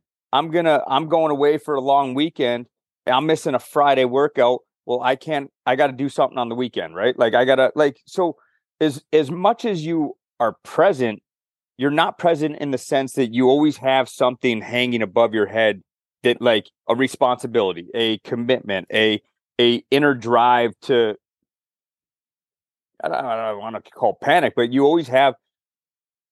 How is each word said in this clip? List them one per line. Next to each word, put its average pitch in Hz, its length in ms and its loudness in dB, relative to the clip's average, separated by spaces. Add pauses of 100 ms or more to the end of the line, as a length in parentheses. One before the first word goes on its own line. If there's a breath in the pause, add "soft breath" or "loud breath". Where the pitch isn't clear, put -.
(320)
I'm 151 180 -2
gonna, 160 360 2
I'm 147 220 -2
going 160 240 0
away 147 260 2
for 147 160 -6
a 135 60 -2
long 135 340 0
weekend. 131 520 -4 (400)
I'm 127 200 0
missing 160 280 -2
a 123 40 -2
Friday 135 460 2
workout. 127 560 0 (260)
Well, 123 160 -4
I 131 140 0
can't, 143 340 -8 (160)
I 131 100 2
gotta 139 160 2
do 135 160 -6
something - 300 -2
on 117 100 -4
the 117 60 -8
weekend, 107 400 -6
right?" 113 240 -2
Like, 117 160 2
I 123 100 4
gotta, 131 300 4
like, 147 320 0
so 175 300 -4 (440)
as, 151 220 -2 (100)
as 147 180 2
much 190 340 -2
as 185 200 -4
you 160 320 -4 (220)
are 110 240 -2
present, 131 600 0 (540)
you're 135 140 0
not 165 280 0
present 156 400 0
in 143 120 -6
the 127 80 -2
sense 135 360 -4
that 117 200 -2
you 127 140 4
always 147 300 2
have 131 300 0
something 123 520 -2
hanging 120 420 -2
above 110 320 0
your 107 120 2
head 104 360 -2 (400)
that, 120 180 0
like, 117 300 0 (180)
a 117 60 0
responsibility, 117 1000 -2
a 113 240 -2
commitment, 120 720 -4
a, 110 280 2 (400)
a 120 300 2
inner 143 240 2
drive 120 580 2 (100)
to, 117 340 0 (1900)
I 78 60 -6
don't, 78 160 -4
I 113 260 -6
don't 101 100 -8
wanna 110 220 -10
call - 320 -4
panic, 151 420 0
but 120 160 0
you 135 120 2
always 156 240 2
have 131 260 2 (960)